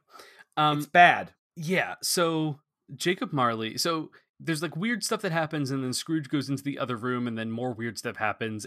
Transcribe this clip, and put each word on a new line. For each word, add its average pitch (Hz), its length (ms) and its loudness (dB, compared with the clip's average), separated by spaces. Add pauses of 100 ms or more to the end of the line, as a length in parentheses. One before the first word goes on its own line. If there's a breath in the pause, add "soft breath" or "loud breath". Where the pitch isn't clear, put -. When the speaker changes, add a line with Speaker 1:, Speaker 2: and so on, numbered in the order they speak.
(560 soft breath)
Speaker 1:
Um, 151 240 4
Speaker 2:
it's 147 80 -6
bad. 165 460 8 (240)
Speaker 1:
yeah. 151 440 -2
So 160 600 0 (340)
Jacob - 380 -2
Marley. 117 440 0
So 160 340 -2 (320 soft breath)
there's, 156 200 -2
like, 165 120 -6
weird 214 280 -2
stuff - 180 -2
that 190 100 -2
happens, 156 380 -2
and 135 140 -2
then 127 100 -4
Scrooge 160 340 -4
goes 135 220 -2
into 135 140 -2
the 139 160 -6
other 123 180 -4
room, 123 300 -2
and 113 100 -4
then 113 140 -4
more 120 240 -4
weird 113 240 -6
stuff 113 180 -8
happens, 107 500 -4